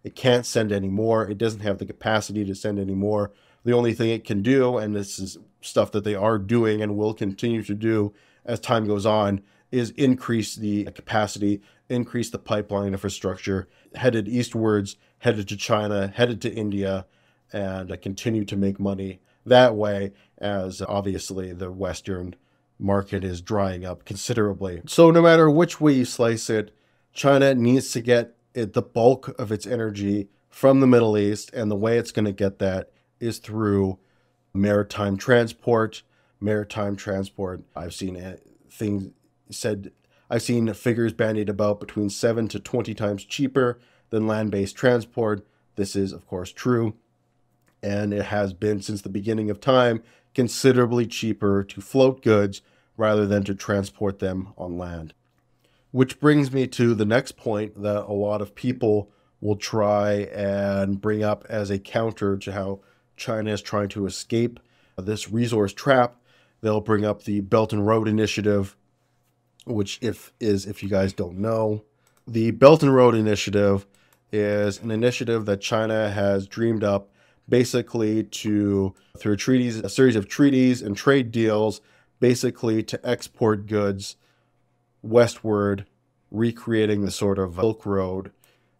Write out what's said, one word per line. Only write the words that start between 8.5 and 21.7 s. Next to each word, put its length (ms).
time 280
goes 200
on, 360
is 200
increase 640
the 280
capacity, 760
increase 420
the 80
pipeline 540
infrastructure 760
headed 320
eastwards, 680
headed 300
to 80
China, 520
headed 340
to 100
India, 540
and, 400
uh, 40
continue 500
to 100
make 240
money 400
that 300
way, 380
as 440
obviously 720
the 180